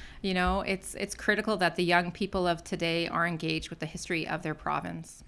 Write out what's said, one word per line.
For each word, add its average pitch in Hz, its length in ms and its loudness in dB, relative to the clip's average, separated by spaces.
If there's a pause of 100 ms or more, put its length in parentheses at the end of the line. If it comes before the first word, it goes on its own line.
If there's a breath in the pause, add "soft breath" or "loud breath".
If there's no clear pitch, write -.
(240 loud breath)
You 190 100 0
know, 180 280 4
it's, - 340 -4
it's - 180 -6
critical 208 440 2
that 170 180 4
the 185 80 2
young 175 280 4
people 185 360 0
of 165 160 2
today 170 440 0
are 170 200 2
engaged 160 420 -2
with 165 80 -10
the - 80 -6
history 165 420 -4
of 160 140 -2
their 156 140 -2
province. 160 720 -6